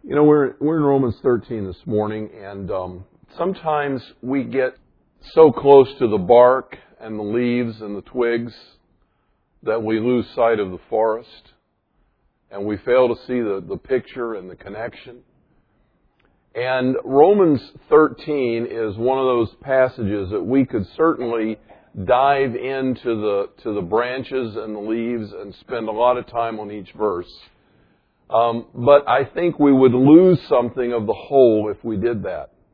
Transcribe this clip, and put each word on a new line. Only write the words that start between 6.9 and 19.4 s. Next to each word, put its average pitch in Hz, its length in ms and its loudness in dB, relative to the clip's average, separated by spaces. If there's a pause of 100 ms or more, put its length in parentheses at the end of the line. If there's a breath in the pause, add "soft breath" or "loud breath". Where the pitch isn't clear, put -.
and 110 160 -14
the 107 60 -10
leaves 117 580 -4
and 104 160 -12
the 92 60 -14
twigs 117 500 -4 (1080)
that 113 180 -4
we 110 180 -2
lose 120 360 -2
sight 117 240 0
of 98 100 -4
the 90 80 -12 (140)
forest, 113 600 -4 (1000)
and 101 160 -10
we 104 100 -4
fail 127 300 2
to 117 80 -2 (100)
see 127 140 -4
the, 98 280 -6
the 95 100 -10
picture 120 580 -6
and 92 120 -14
the 90 80 -18
connection. 117 680 -16 (1300)
And 127 500 -4
Romans 156 580 4 (280)
thirteen 135 800 0
is 107 280 -6
one 127 200 -2
of 131 80 -2
those 120 360 0